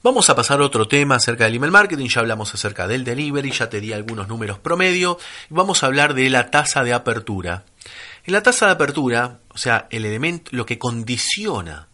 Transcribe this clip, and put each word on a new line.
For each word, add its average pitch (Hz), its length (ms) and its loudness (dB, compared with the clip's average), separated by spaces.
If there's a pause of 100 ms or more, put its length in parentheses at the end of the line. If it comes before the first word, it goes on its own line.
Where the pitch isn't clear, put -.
Vamos 254 280 4
a 135 40 6
pasar 143 280 2
a - 20 6
otro 110 240 0
tema 143 280 4
acerca 117 280 2
del 113 120 2
email 147 160 0
marketing. 180 360 4
Ya 117 140 0
hablamos 110 320 -4
acerca 98 340 -4
del 123 160 -2
delivery, 139 460 -4
ya 117 180 -2
te 104 140 -6
di 110 100 -8
algunos 107 360 -8
números 107 300 -8
promedio. 180 600 0 (320)
Vamos 185 320 0
a 135 60 2
hablar 143 260 2
de 131 160 4
la 123 200 2
tasa 147 340 2
de 120 100 2
apertura. 101 720 -4 (600)
En 180 80 -4
la 202 100 2
tasa 247 220 4
de 196 80 6
apertura, 127 680 0 (100)
o - 80 -16
sea, 117 320 0
el 110 160 -6
elemento, 156 480 -6
lo 120 100 -2
que 117 140 -6
condiciona 117 1160 -6